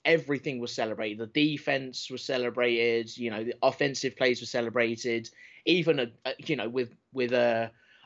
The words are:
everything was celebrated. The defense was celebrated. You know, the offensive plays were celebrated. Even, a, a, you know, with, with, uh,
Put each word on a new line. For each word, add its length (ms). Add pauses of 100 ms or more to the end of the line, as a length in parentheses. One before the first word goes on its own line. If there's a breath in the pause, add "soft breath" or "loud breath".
everything 560
was 120
celebrated. 460
The 80
defense 840
was 140
celebrated. 960
You 140
know, 100
the 200
offensive 540
plays 240
were 60
celebrated. 800 (360 loud breath)
Even, 340
a, 80 (180)
a, 140
you 160
know, 140
with, 260 (180)
with, 200
uh, 340 (400 soft breath)